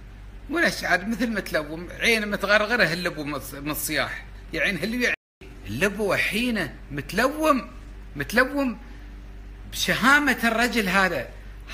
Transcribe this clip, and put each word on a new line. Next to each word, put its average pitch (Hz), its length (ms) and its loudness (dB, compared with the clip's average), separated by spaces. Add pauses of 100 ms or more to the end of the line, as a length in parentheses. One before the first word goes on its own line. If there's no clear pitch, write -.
(500)
ونشعد 196 580 2
مثل 226 220 0
متلوم، 170 600 -2
عين 214 380 2
متغرغره 208 640 4
اللي 175 160 0
ابو 151 160 -4
مص-، 143 300 -6
من 143 160 -6
الصياح، 143 540 -2 (280)
يا 151 80 -2
عين 175 180 0
هلو 226 220 -2
يا 233 60 2
عين. 180 80 2 (520)
اللي 127 200 0
ابو 196 280 2
حينه 208 600 0 (160)
متلوم 254 800 2 (460)
متلوم 254 600 2 (920)
بشهامة 254 720 6
الرجل 226 440 2
هذا. 180 400 2 (460)